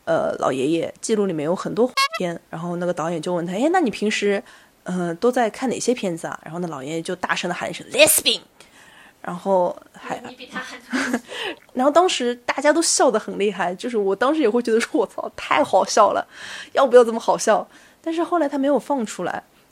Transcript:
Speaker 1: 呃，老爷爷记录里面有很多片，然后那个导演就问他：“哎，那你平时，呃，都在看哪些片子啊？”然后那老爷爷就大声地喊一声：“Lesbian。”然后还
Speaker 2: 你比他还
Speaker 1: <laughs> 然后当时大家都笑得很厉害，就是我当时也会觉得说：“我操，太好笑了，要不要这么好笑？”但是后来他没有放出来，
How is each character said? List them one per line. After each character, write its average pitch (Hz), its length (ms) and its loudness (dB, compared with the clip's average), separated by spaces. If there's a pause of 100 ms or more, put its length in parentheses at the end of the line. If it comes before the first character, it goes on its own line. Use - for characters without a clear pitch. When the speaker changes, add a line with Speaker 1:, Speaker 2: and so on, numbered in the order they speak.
Speaker 1:
呃， 156 360 0
老 147 120 2
爷 131 160 -2
爷 160 320 -2
记 - 160 -2
录 202 100 2
里 196 60 -2
面 151 140 -4
有 175 100 0
很 170 180 -6
多 226 160 2 (280)
片， 170 200 -4 (120)
然 165 100 -10
后 175 180 -6
那 175 80 -4
个 175 80 0
导 160 160 -2
演 170 120 -4
就 180 120 -4
问 170 120 -2
他 180 100 -6
：“哎， 262 160 2
那 370 80 4
你 277 100 2
平 208 220 -2
时， 202 320 0 (400)
呃， 175 320 -4
都 240 160 2
在 240 180 2
看 240 200 -4
哪 - 100 -4
些 240 140 0
片 185 240 -4
子 160 100 -10
啊？” - 160 -8
然 - 80 -14
后 170 80 -8
那 175 80 -4
老 143 160 -10
爷 151 100 -8
爷 165 80 -4
就 180 140 -6
大 - 180 -2
声 180 140 -4
地 175 60 -2
喊 - 160 -8
一 175 40 -10
声： - 180 -14
“Lesbian。” 277 500 4 (800)
然 180 140 -10
后 180 420 0 (140)
还 - 360 -10
Speaker 2:
你 254 60 -16
比 - 140 -20
他 - 120 -10
还 - 200 -14 (320)
Speaker 1:
<laughs> - 600 -8
然 254 120 0
后 294 60 4
当 339 160 6
时 247 260 0 (120)
大 - 100 -2
家 285 160 2
都 320 100 4
笑 320 300 4
得 185 80 2
很 180 180 -10
厉 202 140 0
害， 180 240 -2
就 240 140 -8
是 240 80 -2
我 196 180 2
当 254 180 2
时 311 80 0
也 226 80 4
会 240 140 2
觉 233 80 0
得 220 80 4
说 - 200 -4
：“我 208 60 2
操， - 300 -8
太 - 260 0
好 196 240 4
笑 202 280 4
了， - 120 -2 (460)
要 269 160 4
不 233 80 6
要 247 80 12
这 233 80 0
么 226 80 -2
好 175 180 0
笑？” 190 320 2 (320)
但 320 100 -6
是 330 120 0
后 339 160 0
来 285 80 2
他 285 100 -4
没 269 80 0
有 277 140 4
放 262 260 -2
出 - 200 -6
来， - 180 -6 (280)